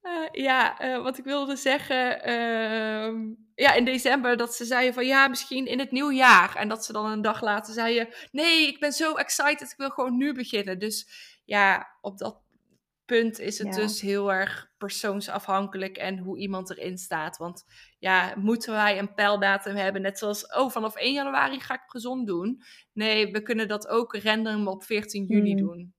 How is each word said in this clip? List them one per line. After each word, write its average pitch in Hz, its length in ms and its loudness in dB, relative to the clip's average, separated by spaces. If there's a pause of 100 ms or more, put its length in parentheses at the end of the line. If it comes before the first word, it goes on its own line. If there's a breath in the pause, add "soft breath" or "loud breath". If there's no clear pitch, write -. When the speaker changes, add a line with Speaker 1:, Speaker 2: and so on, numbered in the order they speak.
Speaker 1:
Eh, 320 440 -6
ja, 262 340 4
eh, 254 240 -2
wat 262 160 -4
ik 254 60 -14
wilde 277 320 -2
zeggen, 262 680 0
ehm, 220 920 -2 (380)
ja, 277 200 6
in 240 100 4
december 254 520 2
dat 233 180 -4
ze 240 100 -8
zeiden 247 300 2
van, 254 120 -2
"Ja, 269 220 6
misschien 262 380 -4
in 247 120 -2
het 269 120 -4
nieuwe 277 240 0
jaar." 220 420 8
En 208 120 -2
dat 220 160 -6
ze - 80 -10
dan 214 180 -2
een 214 120 -4
dag 214 200 0
later 214 320 -2
zeiden, 233 340 0 (240 loud breath)
"Nee, 320 340 4
ik 277 140 -2
ben 294 120 0
zo 311 220 0
excited, 285 560 0
ik - 60 -20
wil 277 140 -4
gewoon 254 260 -2
nu 285 180 0
beginnen." 202 440 -4
Dus 214 300 -6 (360 loud breath)
ja, 202 440 4 (120)
op 202 180 -12
dat - 240 -8 (600)
punt 226 340 2
is 208 200 -6
het 202 160 -4
Speaker 2:
Ja. 202 80 0
Speaker 1:
dus 214 180 -2
heel 202 320 0
erg 190 460 -4
persoonsafhankelijk 196 1160 -4
en 190 220 -6
hoe 185 200 -8
iemand 190 320 -6
erin 180 280 -8
staat. 160 380 -6
Want 175 280 -12 (340 loud breath)
ja, 185 400 2
moeten 226 340 0
wij 208 260 2
een 202 160 -6
pijldatum 202 640 2
hebben, 196 260 -2
net 196 160 -4
zoals, 208 280 -4 (100)
"Oh, 262 140 2
vanaf 220 260 -4
één 254 180 0
januari 269 460 0
ga - 140 -6
ik - 120 -12
gezond 247 400 -6
doen." 196 360 -4 (300 loud breath)
Nee, 214 400 0
we 208 100 -4
kunnen 220 260 -2
dat 208 200 -6
ook 226 280 0
random 214 520 0
op 190 160 -6
veertien 208 400 -4
juni 208 280 4
Speaker 2:
Hmm. 196 80 2
Speaker 1:
doen. 180 380 -6